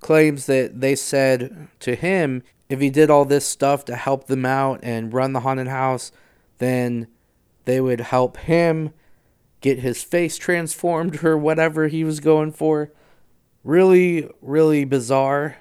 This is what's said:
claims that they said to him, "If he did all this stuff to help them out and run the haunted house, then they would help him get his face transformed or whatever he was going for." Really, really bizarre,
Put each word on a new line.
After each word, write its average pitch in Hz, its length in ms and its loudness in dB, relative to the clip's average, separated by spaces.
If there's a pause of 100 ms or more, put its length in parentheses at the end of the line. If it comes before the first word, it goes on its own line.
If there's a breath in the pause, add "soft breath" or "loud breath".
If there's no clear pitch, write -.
claims 156 480 2
that 131 340 -2
they 135 140 0
said 135 720 -2 (120)
to 123 160 -4
him, 156 480 -2 (260 soft breath)
"If 135 100 -4
he 143 100 2
did 151 200 4
all 143 160 6
this 139 200 0
stuff 139 400 -2
to 120 100 -10
help 135 320 -4
them 131 180 -2
out 135 360 -2
and 113 320 -6
run 135 200 -2
the 127 80 -4
haunted 131 260 -4
house, 131 440 -4 (460 soft breath)
then 123 500 -4 (580)
they 127 140 0
would 127 200 -2
help 127 380 -2
him 160 560 0 (640)
get 135 200 0
his 123 240 -6
face 175 340 -4
transformed 165 880 -4
or 160 140 4
whatever 156 500 0
he 160 160 -4
was 156 160 -4
going 156 320 2
for." 151 400 -2 (720 soft breath)
Really, 180 640 4 (140)
really 151 440 2
bizarre, 135 760 0